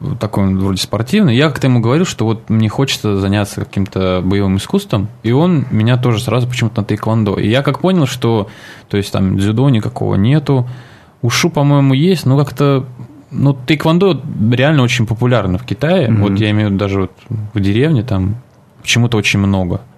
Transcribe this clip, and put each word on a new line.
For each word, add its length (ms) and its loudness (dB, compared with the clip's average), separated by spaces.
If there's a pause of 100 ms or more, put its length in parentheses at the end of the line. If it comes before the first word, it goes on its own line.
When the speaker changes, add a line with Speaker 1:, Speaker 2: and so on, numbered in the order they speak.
(200)
Speaker 1:
такой 260 -2
он 120 0
вроде 240 -2
спортивный. 540 0
Я 140 2
как-то 180 -2
ему 120 2
говорю, 260 0
что 200 -4
вот 240 -4
мне 200 2
хочется 480 -2
заняться 480 -2
каким-то 580 -2
боевым 340 0
искусством, 520 -2 (120)
и 100 0
он 380 2
меня 280 2
тоже 240 0
сразу 260 -2
почему-то 340 -2
на 40 -4
тэквондо. 500 0
И 120 -2
я 140 2
как 200 -2
понял, 260 2
что, 400 -2 (420)
то 80 -2
есть 140 -4
там 260 0
дзюдо 320 2
никакого 460 -2
нету, 520 2 (540)
ушу, 300 0
по-моему, 420 4
есть, 320 2
но 120 4
как-то... 480 0 (440)
Ну, 240 2
тэквондо 680 2 (320)
реально 300 4
очень 240 2
популярно 540 0
в 60 -10
Китае. 440 0
Speaker 2:
Мгм. 120 2
Speaker 1:
Вот 180 2
я 100 2
имею 200 2
в 20 0
виду 80 0
даже 220 -2
вот 100 -4 (420)
в 60 -2
деревне 420 2
там 360 -2 (440)
почему-то 360 0
очень 220 0
много. 420 0 (160)